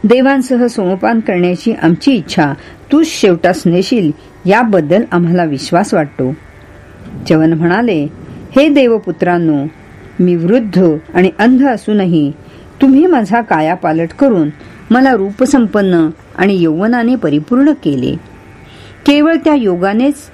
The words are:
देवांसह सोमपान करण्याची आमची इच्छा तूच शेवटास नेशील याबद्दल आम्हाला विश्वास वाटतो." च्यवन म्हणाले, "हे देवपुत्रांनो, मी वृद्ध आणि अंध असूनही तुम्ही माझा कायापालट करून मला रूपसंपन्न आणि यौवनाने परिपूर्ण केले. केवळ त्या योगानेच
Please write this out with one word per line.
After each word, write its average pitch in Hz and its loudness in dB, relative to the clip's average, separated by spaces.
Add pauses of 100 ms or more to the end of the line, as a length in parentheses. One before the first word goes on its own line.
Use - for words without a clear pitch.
देवांसह 254 2
सोमपान 214 -2
करण्याची 180 -2
आमची 170 0
इच्छा 160 -2 (380)
तूच 311 2
शेवटास 175 0
नेशील 185 0 (340)
याबद्दल 196 2
आम्हाला 175 0
विश्वास 165 -2
वाटतो." 139 -4 (920)
च्यवन 160 2
म्हणाले, 170 -2 (480)
"हे 294 4
देवपुत्रांनो, 175 0 (540)
मी 180 2
वृद्ध 185 0 (220)
आणि 180 2
अंध 254 2
असूनही 185 -2 (500)
तुम्ही 269 4
माझा 233 0
कायापालट 165 -2 (100)
करून 202 2 (420)
मला 262 2
रूपसंपन्न 202 0 (260)
आणि 196 0
यौवनाने 226 0
परिपूर्ण 220 0 (120)
केले. 135 -2 (920)
केवळ 294 2 (100)
त्या 311 2
योगानेच 214 0 (180)